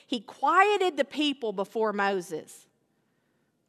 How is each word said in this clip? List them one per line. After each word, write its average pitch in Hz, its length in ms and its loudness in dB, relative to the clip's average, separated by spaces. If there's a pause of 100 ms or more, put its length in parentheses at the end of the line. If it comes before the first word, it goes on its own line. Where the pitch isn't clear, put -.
he 247 140 -4
quieted 370 760 2
the 277 80 0
people 277 460 -4
before 202 420 -2
Moses. 185 760 -4 (1000)